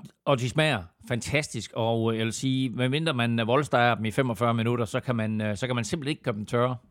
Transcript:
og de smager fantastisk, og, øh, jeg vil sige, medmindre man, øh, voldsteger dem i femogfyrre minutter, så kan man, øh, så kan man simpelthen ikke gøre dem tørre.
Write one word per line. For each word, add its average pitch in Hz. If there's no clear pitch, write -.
og 139
de 123
smager 139
fantastisk, 123
og, 113
øh, 110
jeg 110
vil 113
sige, 131
medmindre 135
man, 117
øh, 113
voldsteger 120
dem 104
i 110
femogfyrre 120
minutter, 117
så 123
kan 123
man, 110
øh, 107
så 127
kan 123
man 117
simpelthen 147
ikke 156
gøre 120
dem 104
tørre. 123